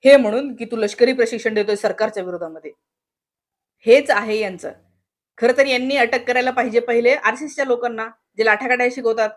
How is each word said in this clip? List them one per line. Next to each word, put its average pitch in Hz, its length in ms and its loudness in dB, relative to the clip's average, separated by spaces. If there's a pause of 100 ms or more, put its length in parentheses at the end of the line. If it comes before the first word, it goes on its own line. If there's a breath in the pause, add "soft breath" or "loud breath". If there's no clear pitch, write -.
हे 277 120 10
म्हणून 247 380 0
की 226 100 -12
तू 233 100 -8
लष्करी 226 380 2
प्रशिक्षण 226 400 -2
देतोय 208 220 0
सरकारच्या 208 480 -4
विरोधामध्ये, 160 480 -10 (1120)
हेच 269 240 6
आहे 214 280 0
यांचं. 185 340 -8 (680)
खरं 240 200 2
तर 277 80 4
यांनी 262 300 -2
अटक 240 320 0
करायला 247 240 0
पाहिजे 240 280 0
पहिले 240 320 2
आरएसएसच्या 277 540 -2
लोकांना, 240 420 -4 (300)
जे 220 80 0
लाठ्या 220 240 0
काठ्या 247 220 0
शिकवतात. 226 440 -2